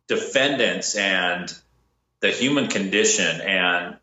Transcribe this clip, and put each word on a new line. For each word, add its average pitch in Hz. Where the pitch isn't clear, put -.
defendants 117
and 92
the 98
human 120
condition 98
and 90